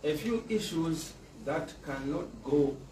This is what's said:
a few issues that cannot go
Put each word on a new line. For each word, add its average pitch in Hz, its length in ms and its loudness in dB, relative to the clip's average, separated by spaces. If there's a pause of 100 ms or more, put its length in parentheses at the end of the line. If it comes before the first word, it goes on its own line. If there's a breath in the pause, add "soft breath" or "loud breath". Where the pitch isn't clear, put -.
a 151 120 4
few 226 320 0
issues 165 640 0 (300)
that 147 280 -2 (120)
cannot 143 420 -2 (180)
go 139 320 6 (160)